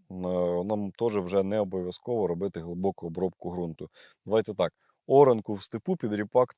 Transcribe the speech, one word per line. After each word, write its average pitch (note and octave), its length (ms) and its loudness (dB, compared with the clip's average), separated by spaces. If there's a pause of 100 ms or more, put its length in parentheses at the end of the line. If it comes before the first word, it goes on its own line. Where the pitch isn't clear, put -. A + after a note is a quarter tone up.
(260)
е, F2+ 380 0
нам G#2 260 -4
теж A2+ 260 -2
вже F#2+ 260 0
не G2+ 180 -2
обов'язково F#2+ 640 -4
робити F2 340 -4
глибоку F2 460 -4
обробку F2 460 -6
ґрунту. E2+ 380 -8 (360)
Давайте G#2 280 0
так, F2 180 0 (340)
оранку B2+ 480 6
в F#2+ 80 -8
степу F3 340 -6
під A2 160 -4
ріпак G#2+ 460 0